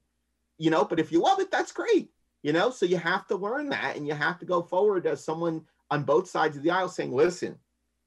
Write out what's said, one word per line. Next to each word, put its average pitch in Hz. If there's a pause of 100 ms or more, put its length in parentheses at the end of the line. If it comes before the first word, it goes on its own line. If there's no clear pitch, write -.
(580)
You 160
know, 170
but 170
if 156
you 170
love 381
it, 392
that's 370
great. - (320)
You 147
know, 190
so -
you 175
have 175
to 208
learn 247
that, 123
and 147
you 151
have 156
to 165
go 175
forward 185
as 147
someone 160 (280)
on 147
both 160
sides 156
of 139
the 170
aisle 180
saying, 143
"Listen, 147 (500)